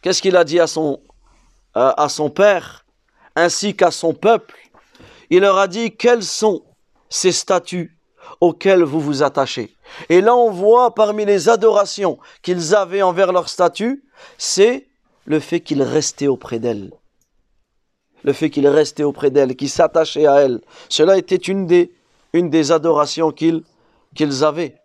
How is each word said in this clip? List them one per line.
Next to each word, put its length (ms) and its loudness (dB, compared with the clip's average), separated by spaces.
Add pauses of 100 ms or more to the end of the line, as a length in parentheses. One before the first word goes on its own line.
qu'est-ce 180 -2
qu'il 160 2
a 80 6
dit 160 0
à 60 4
son, 340 -4 (760)
euh, 180 2
à 140 -2
son 180 -4
père, 560 0 (500)
ainsi 400 -2
qu'à 160 2
son 220 -4
peuple ? 440 0 (760)
Il 100 4
leur 160 4
a 100 2
dit, 300 -6
quels 280 0
sont 380 -4 (460)
ces 240 -2
statues 640 -6 (460)
auxquelles 400 2
vous 180 -2
vous 220 -2
attachez ? 520 -4 (360)
Et 100 6
là, 160 4
on 140 2
voit 440 0
parmi 300 0
les 240 0
adorations 680 0 (240)
qu'ils 320 -2
avaient 280 -2
envers 300 0
leurs 160 -2
statues, 560 -4 (320)
c'est 500 0 (380)
le 160 -2
fait 200 -6
qu'ils 220 -4
restaient 440 -2
auprès 320 -4
d'elles. 340 -6 (1300)
Le 80 0
fait 180 -2
qu'ils 160 0
restaient 380 2
auprès 260 -2
d'elles, 240 2
qu'ils 160 -8
s'attachaient 560 0
à 140 6
elles. 200 0 (280)
Cela 300 2
était 180 -2
une 300 -4
des, 260 2 (400)
une 180 0
des 220 0
adorations 580 0
qu'ils, 320 -2 (540)
qu'ils 260 -2
avaient. 420 -2